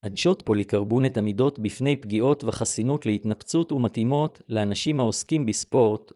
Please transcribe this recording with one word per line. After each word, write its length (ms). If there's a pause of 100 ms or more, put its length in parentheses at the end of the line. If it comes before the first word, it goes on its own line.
עדשות 400
פוליקרבונט 760
עמידות 420
בפני 360
פגיעות 480
וחסינות 640
להתנפצות 680
ומתאימות 760
לאנשים 500
העוסקים 460
בספורט 720